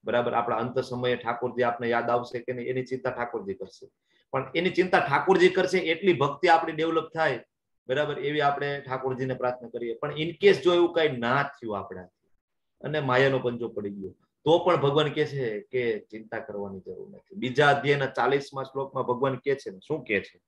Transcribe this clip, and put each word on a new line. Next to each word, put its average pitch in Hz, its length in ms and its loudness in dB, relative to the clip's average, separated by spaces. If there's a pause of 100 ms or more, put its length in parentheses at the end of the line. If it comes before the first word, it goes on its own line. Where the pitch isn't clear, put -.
બરાબર, 120 300 0
આપણા 117 220 0
અંત 120 220 -4
સમયે 123 380 -2
ઠાકોરજી 120 460 -4
આપને 120 260 0
યાદ 117 220 0
આવશે - 280 -2
કે 127 140 -8
નહીં, 123 140 -6
એની 127 180 -4
ચિંતા 127 260 -6
ઠાકોરજી 110 440 -6
કરશે. - 360 -16 (400)
પણ 131 240 -4
એની 175 160 2
ચિંતા 180 300 4
ઠાકોરજી 170 480 4
કરશે 185 300 2
એટલી 165 340 2
ભક્તિ 139 360 2
આપણી 165 240 4
ડેવલપ 160 420 -2
થાય, 147 300 0 (440)
બરાબર, 143 300 0
એવી 147 220 -2
આપણે 143 400 0
ઠાકોરજીને 127 540 -4
પ્રાર્થના 123 340 -4
કરીએ. 117 260 -6
પણ 147 240 -6
in 160 100 -2
case 190 260 6
જો 175 200 4
એવું 175 180 4
કાંઈ 160 160 4
ના 127 340 0
થયું 107 360 -6
આપણાથી 92 500 -14 (520)
અને 151 200 -4
માયાનો 135 380 4
પંજો 120 300 -4
પડી 104 220 -8
ગયો, 95 200 -10 (340)
તો 165 140 6
પણ 175 180 2
ભગવાન 143 320 2
કહે 147 160 -2
છે 123 360 -4
કે 117 380 -2
ચિંતા 110 400 -12
કરવાની 101 420 -10
જરૂર 95 280 -14
નથી. - 280 -20
બીજા 127 320 2
અધ્યાયના 139 380 2
ચાલીસમા 131 560 -2
શ્લોકમાં 135 420 -6
ભગવાન 127 320 0
કહે 135 180 -2
છે 123 160 -10
ને, 95 160 -16
શું 147 180 -6
કહે 101 160 0
છે? - 280 -18